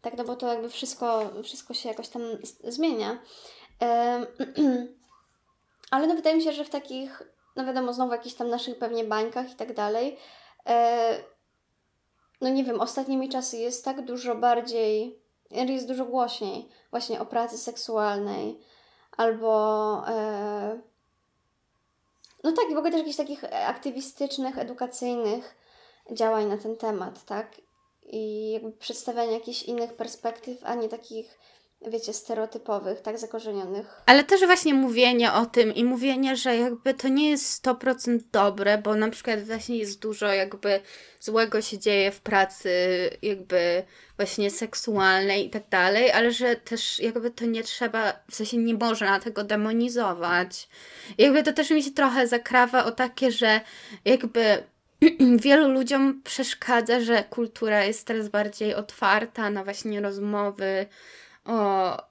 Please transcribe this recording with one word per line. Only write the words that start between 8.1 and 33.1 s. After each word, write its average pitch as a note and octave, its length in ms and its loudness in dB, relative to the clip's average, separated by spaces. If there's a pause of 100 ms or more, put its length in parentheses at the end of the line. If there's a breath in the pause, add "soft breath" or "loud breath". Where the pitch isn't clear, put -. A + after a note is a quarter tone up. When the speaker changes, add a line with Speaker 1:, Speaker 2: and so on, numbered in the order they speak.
Speaker 1:
jakichś A#3+ 220 -8
tam A#3+ 140 -6
naszych A#3+ 300 -6
pewnie A3+ 260 -4
bańkach A3+ 480 -4
i - 20 -20
tak B3 200 -10
dalej, A3+ 420 -4 (500 loud breath)
e, A#3 480 2 (1300)
no B3+ 80 -2
nie C4+ 160 2
wiem, A#3 160 -4
ostatnimi C4 480 -2
czasy B3+ 280 -4
jest A#3+ 280 -4
tak C4+ 200 -6
dużo B3 300 -6
bardziej, A#3 840 0 (320)
jest B3+ 380 -4
dużo B3+ 160 -4
głośniej A#3+ 640 -4 (220 soft breath)
właśnie A#3+ 300 -6
o - 60 -8
pracy A#3 320 -4
seksualnej G#3 1000 -4 (560 soft breath)
albo, A3+ 360 0 (560)
e, G#3+ 720 -6 (1600)
no D#4+ 80 2
tak, A4 180 2
i D4+ 40 -2
w D4 40 0
ogóle E4 120 0
też E4 80 0
jakichś D4+ 180 -4
takich C#4+ 280 -6 (220)
aktywistycznych, C4+ 920 -6
edukacyjnych B3 1000 -6 (560 soft breath)
działań A3 360 0
na G3+ 100 -2
ten A3+ 180 -8
temat, F#3 480 -8
tak? G#3 320 -10 (560)
I G#3+ 380 -6
jakby A3 220 -8
przedstawiania A#3 600 -6
jakichś A3+ 300 -8
innych A#3 320 -6
perspektyw, A#3 680 -10
a A#3+ 100 -4
nie A3+ 140 -4
takich, A3 500 -14 (480 soft breath)
wiecie, A3+ 260 -8
stereotypowych, G#3+ 880 -6
tak A3 160 -8